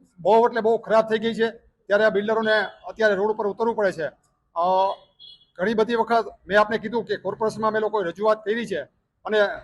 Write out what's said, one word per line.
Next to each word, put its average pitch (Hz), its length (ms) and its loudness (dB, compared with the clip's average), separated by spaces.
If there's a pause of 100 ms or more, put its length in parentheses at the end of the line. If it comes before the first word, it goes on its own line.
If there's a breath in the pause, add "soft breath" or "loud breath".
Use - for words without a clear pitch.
(200)
બહુ 220 260 6
એટલે 240 140 -2
બહુ 220 180 2
ખરાબ 220 300 2
થઈ 220 100 0
ગઈ 226 160 -4
છે, 226 160 -2 (360)
ત્યારે 208 180 2
આ 214 60 4
બિલ્ડરોને 214 500 0 (280)
અત્યારે 214 260 2
રોડ 202 160 0
ઉપર 220 160 -4
ઉતરવું 220 280 -2
પડે 202 180 0
છે. 160 140 -6 (500)
અ, 165 60 -2 (920)
ઘણી 202 180 -2
બધી 220 200 0
વખત 226 300 0 (220)
મેં 196 140 4
આપને 214 180 0
કીધું 214 260 -4
કે 202 120 -4
કોર્પોરેશનમાં 214 540 -4
અમે 214 100 0
લોકોએ 214 240 -2
રજૂઆત 214 400 0
કરી 226 220 -4
છે 180 140 -6 (440)
અને 214 140 0 (260)